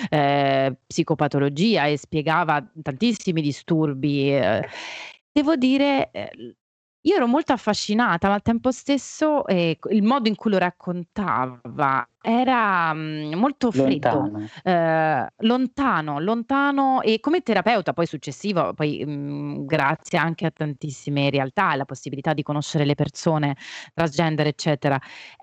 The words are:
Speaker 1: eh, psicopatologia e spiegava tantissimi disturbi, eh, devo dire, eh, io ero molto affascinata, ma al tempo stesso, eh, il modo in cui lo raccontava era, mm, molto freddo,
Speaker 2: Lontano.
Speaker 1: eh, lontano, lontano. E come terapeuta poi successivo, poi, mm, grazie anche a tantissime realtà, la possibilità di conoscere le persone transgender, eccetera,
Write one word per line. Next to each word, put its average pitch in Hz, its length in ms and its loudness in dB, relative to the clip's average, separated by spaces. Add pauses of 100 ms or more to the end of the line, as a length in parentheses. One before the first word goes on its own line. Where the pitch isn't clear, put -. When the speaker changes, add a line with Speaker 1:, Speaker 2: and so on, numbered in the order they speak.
Speaker 1:
eh, 139 680 2 (120)
psicopatologia 147 1000 2
e 147 140 0
spiegava 156 680 0 (140)
tantissimi 165 640 -2
disturbi, 143 920 0
eh, 107 320 2 (640)
devo 294 260 2
dire, 269 560 2
eh, 98 180 -10 (760)
io 392 100 4
ero 254 100 2
molto 269 260 2
affascinata, 208 760 2
ma 202 60 4
al 208 60 0
tempo 233 300 0
stesso, 285 760 -2
eh, 170 300 2 (140)
il 208 120 4
modo 233 280 2
in 208 60 -2
cui - 140 -2
lo 196 60 2
raccontava 135 1500 -2 (180)
era, 226 680 2
mm, 156 400 -6
molto 247 360 0
freddo, 135 460 0
Speaker 2:
Lontano. 104 320 -4 (140)
Speaker 1:
eh, 160 640 2 (180)
lontano, 233 760 0
lontano. 269 840 0
E 220 180 0
come 320 220 0
terapeuta 196 500 0
poi 170 140 0
successivo, 151 680 -2
poi, 143 340 -2
mm, 143 600 -6
grazie 151 500 0
anche 160 300 -2
a 160 40 0
tantissime 143 760 -4
realtà, 139 460 0
la 135 100 -2
possibilità 139 480 -4
di 147 100 -2
conoscere 147 440 0
le 143 80 2
persone 147 600 0 (380)
transgender, 156 540 0
eccetera, 143 520 0 (440)